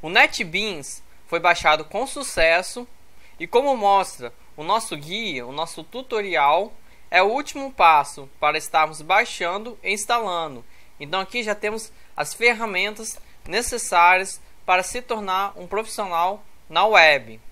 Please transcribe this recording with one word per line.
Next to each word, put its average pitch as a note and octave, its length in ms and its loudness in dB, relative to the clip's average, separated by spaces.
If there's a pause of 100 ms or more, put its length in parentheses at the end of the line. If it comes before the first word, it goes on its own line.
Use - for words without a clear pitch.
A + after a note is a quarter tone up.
O D#3 80 -10
NetBeans G3 920 0 (260)
foi E3+ 120 -2
baixado E3 460 2
com G#3+ 200 -4
sucesso F#3 800 0 (540)
e, E3+ 80 -10
como C4+ 300 2
mostra G3 560 0 (240)
o D3 80 -12
nosso G3 320 -2
guia, D#3 500 -8
o C3 60 -12
nosso D#3+ 280 -8
tutorial, G3 920 0 (360)
é F3+ 120 6
o G3+ 60 4
último C#4 440 -4
passo D#3 560 4 (120)
para D3+ 180 2
estarmos D#3 420 0
baixando G3+ 840 -2
e F#3+ 100 -2
instalando. F3+ 720 -4 (340)
Então D3 200 -4
aqui A3 240 -6
já G#3+ 100 -2
temos G#3+ 380 -6 (260)
as D3 160 -6
ferramentas A3 840 -2 (280)
necessárias F#3 960 2 (240)
para F#3 160 2
se G#3 180 -6
tornar G3+ 560 -4
um F3+ 120 -14
profissional G3 760 -2 (240)
na F3 200 2
web. C#3+ 520 6 (120)